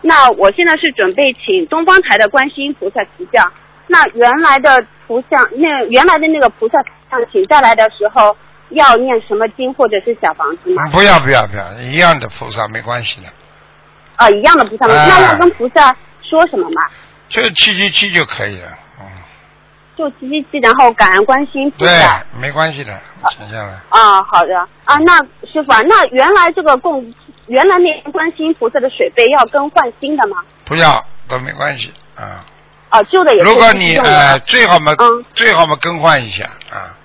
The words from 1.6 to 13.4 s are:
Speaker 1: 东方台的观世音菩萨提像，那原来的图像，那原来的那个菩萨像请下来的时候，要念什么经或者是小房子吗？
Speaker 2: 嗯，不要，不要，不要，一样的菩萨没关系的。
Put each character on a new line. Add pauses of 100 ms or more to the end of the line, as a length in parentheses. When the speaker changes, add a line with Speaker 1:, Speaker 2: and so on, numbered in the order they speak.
Speaker 1:
东
方
台
的
观
世
音
菩
萨 (120)
提
像， (340)
那
原 (100)
来
的 (220)
图
像，
那
原
来
的
那
个
菩
萨 (320)
像 (120)
请
下
来
的
时
候， (340)
要
念
什
么
经
或
者
是
小
房 (100)
子
吗？
Speaker 2:
嗯，
不
要，
不
要，
不
要，
一
样
的
菩
萨
没
关
系
的。 (880)